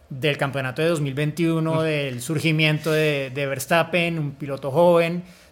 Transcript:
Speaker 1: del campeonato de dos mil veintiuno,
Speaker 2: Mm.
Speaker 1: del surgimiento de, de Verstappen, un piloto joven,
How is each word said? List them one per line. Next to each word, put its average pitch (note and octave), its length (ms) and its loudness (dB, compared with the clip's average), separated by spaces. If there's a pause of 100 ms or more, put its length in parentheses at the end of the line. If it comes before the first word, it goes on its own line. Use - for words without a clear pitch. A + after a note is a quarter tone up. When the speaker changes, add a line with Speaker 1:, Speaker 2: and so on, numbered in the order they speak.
(100)
Speaker 1:
del C#3 260 0
campeonato C3 460 -4
de E3 60 2
dos E3+ 120 0
mil C#3 140 -2
veintiuno, D#3+ 600 0
Speaker 2:
Mm. D#3+ 80 0
Speaker 1:
del C#3+ 360 -2
surgimiento D#3 720 0
de, D3 420 0
de C#3+ 120 -2
Verstappen, E3 720 0
un C#3+ 140 -4
piloto C#3 380 -8
joven, E3+ 540 4 (260)